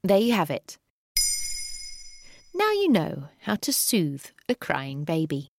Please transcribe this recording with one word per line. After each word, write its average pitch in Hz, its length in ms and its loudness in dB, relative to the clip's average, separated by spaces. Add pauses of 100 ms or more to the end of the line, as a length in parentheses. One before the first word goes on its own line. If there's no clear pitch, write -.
There 196 140 6
you 233 160 4
have 165 160 2
it. - 300 -8 (1800)
Now 427 160 2
you 403 180 2
know 156 360 2 (160)
how - 160 -2
to - 140 -4
soothe 151 540 0 (240)
a 247 60 2
crying 139 480 -4
baby. 156 560 -2